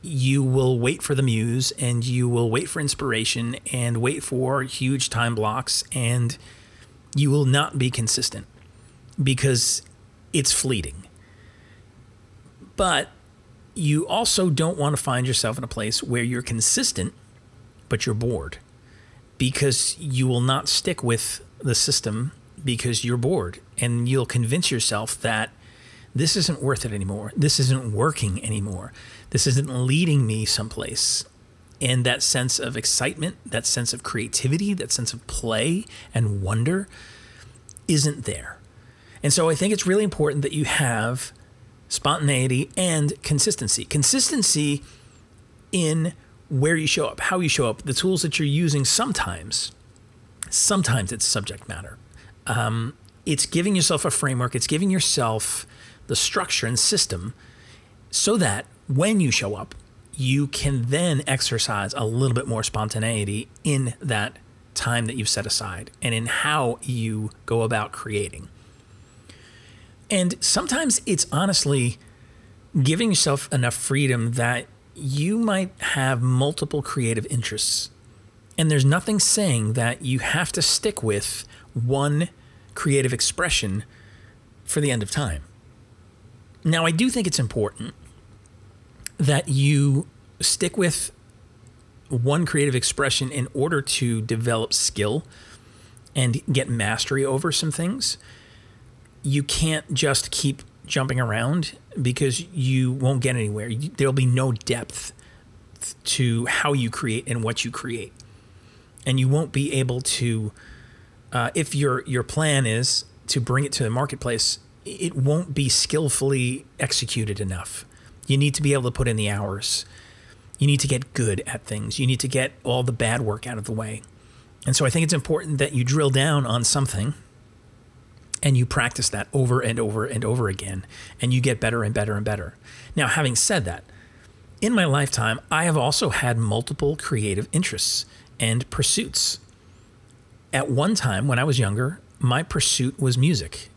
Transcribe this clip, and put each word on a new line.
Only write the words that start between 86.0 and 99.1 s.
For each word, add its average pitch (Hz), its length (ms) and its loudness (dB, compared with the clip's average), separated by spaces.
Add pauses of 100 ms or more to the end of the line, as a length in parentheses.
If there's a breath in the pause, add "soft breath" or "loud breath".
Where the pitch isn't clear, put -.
Now, 165 220 2
I 165 40 4
do 208 200 2
think 233 160 0
it's 175 120 -2
important 113 560 -2 (1200)
that 147 300 2
you 139 600 4 (320)
stick - 360 0
with 175 360 0 (960)
one 143 360 2
creative 143 300 2
expression 127 560 0
in 135 240 -2
order 147 260 0
to 117 400 -2
develop 113 520 0
skill 104 520 0 (920 loud breath)
and 127 360 2
get 131 180 2
mastery 117 560 0
over 139 280 0
some 156 180 0
things. 185 480 -4 (1040 loud breath)